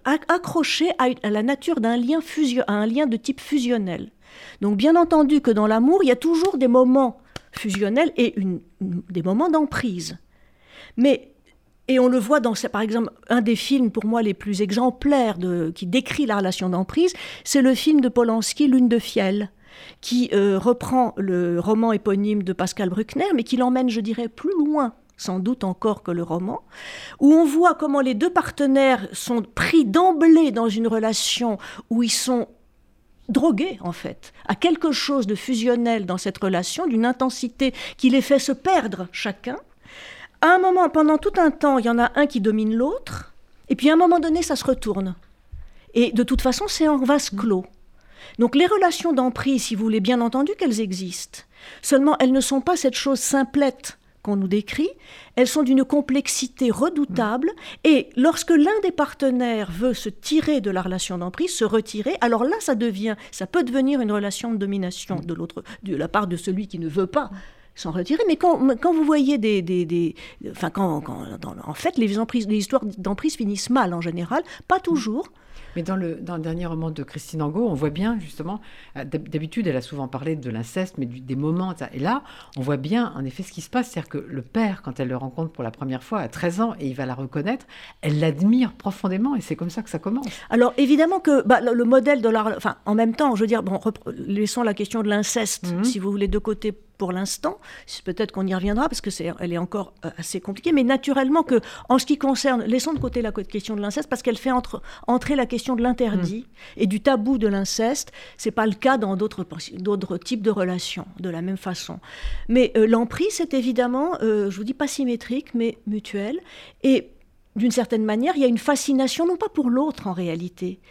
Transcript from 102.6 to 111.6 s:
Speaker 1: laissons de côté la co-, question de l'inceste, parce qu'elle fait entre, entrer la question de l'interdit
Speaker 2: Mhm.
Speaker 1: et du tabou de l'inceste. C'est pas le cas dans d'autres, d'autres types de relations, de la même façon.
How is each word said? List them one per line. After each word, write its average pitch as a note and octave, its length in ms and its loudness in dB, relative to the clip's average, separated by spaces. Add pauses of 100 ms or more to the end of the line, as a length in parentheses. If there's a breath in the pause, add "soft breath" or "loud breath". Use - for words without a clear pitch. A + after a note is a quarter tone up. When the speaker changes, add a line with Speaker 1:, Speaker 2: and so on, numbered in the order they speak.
Speaker 1:
laissons B3 280 0
de D4 60 -2
côté B3 240 -4
la A3 100 -4
co-, G#3+ 100 -6
question G#3+ 320 -8
de G3+ 60 -4
l'inceste, G#3 300 -4
parce B3 100 -4
qu'elle A#3 160 -2
fait C4 140 -4
entre, B3 320 -4 (240 loud breath)
entrer B3 280 0
la C4 120 0
question A#3 140 -4 (160)
de A#3 60 -2
l'interdit A3 640 0
Speaker 2:
Mhm. - 360 -10
Speaker 1:
et A3+ 40 4
du G3+ 140 -2
tabou C4 380 2
de G#3+ 100 2
l'inceste. G#3 640 -2 (240 loud breath)
C'est - 140 -6
pas G#3+ 160 0
le G#3 80 0
cas C4 240 2
dans G3 180 -2
d'autres, G3 300 -4 (320)
d'autres F#3 400 -4
types A3 240 -6
de G#3 80 2
relations, F#3 560 -4 (120)
de F3+ 120 -6
la E3 100 -6
même F#3+ 160 -6
façon. - 440 -10 (500 loud breath)